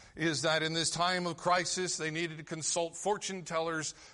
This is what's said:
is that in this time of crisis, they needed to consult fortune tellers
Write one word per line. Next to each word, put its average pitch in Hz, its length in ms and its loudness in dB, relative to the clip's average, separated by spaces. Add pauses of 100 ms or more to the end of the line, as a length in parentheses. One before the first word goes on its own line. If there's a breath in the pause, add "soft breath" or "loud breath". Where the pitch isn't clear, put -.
(160 loud breath)
is 156 260 2
that 156 200 4
in 160 100 0
this 160 180 2
time 180 360 2
of 170 100 -2
crisis, 180 600 2
they 160 140 -2
needed 160 280 -4
to 160 60 -14
consult 165 520 -2
fortune 190 480 -2
tellers 160 500 -2 (200 loud breath)